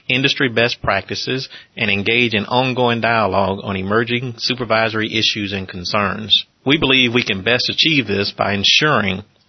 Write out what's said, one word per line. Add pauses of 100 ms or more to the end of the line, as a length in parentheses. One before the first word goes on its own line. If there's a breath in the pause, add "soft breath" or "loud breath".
industry
best
practices (260 loud breath)
and
engage
in
ongoing
dialogue
on
emerging
supervisory
issues
and
concerns. (200)
We
believe
we
can
best
achieve
this
by
ensuring (240)